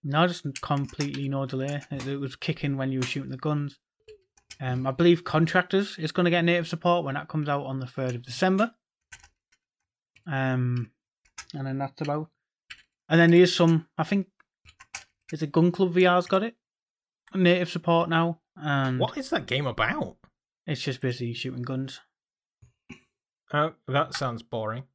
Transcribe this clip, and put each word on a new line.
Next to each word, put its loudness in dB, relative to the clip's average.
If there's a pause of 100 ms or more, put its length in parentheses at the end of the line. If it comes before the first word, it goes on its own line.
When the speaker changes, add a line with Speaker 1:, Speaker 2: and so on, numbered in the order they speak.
Speaker 1:
No, 2
just -6 (160)
completely -4
no -4
delay. -6
It, -8
it -4
was -8
kicking -4
when -4
you -2
were -2
shooting -8
the -8
guns. -4 (800)
Um, -4
I -2
believe 4
Contractors 0
is -6
gonna 2
get 2
native 2
support 0
when -6
that -10
comes -4
out -2
on -6
the -8
third -6
of -10
December. 0 (1500)
Um, -2 (600)
and -8
then -6
that's -8
about. -4 (800)
And 8
then 8
there's 8
some, 4 (100)
I 0
think, -2 (1040)
is -6
it -6
Gun 6
Club 0
V 6
R's 4
got 2
it? -10 (760)
Native 4
support 2
now. 0 (160)
And -2
Speaker 2:
What -4
is -8
that -2
game -2
about? -2 (500)
Speaker 1:
it's -6
just -6
basically -6
shooting -10
guns. -8 (1500)
Speaker 2:
Oh, -2 (140)
that -2
sounds -6
boring. -6 (100)